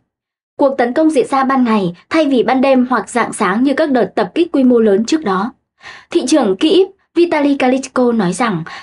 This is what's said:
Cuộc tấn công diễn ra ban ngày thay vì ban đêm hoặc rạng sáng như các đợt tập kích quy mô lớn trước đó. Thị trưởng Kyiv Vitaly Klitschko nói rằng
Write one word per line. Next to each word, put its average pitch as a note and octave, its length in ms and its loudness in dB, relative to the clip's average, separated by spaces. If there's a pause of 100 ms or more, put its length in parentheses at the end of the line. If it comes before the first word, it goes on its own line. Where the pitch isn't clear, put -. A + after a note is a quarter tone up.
(580)
Cuộc C4+ 200 0
tấn B3 140 0
công D#4+ 180 2
diễn B3+ 160 0
ra C4+ 180 -2
ban B3+ 200 0
ngày G3+ 320 0 (140)
thay D#4+ 160 0
vì C4 160 2
ban B3+ 180 0
đêm B3+ 300 2
hoặc A3 180 -2
rạng - 240 -4
sáng G#3 320 -2
như C#4 100 0
các D#4 160 0
đợt A#3+ 240 0
tập G3+ 200 -4
kích E4 180 0
quy C#4 120 2
mô B3 140 4
lớn A3 260 2
trước D#4 200 -2
đó. G3 280 -4 (580)
Thị E4+ 160 0
trưởng B3 300 2
Kyiv D#4+ 300 2 (280)
Vitaly D#4 440 0
Klitschko B3+ 540 0
nói F#3+ 200 0
rằng F#3 320 -4 (180)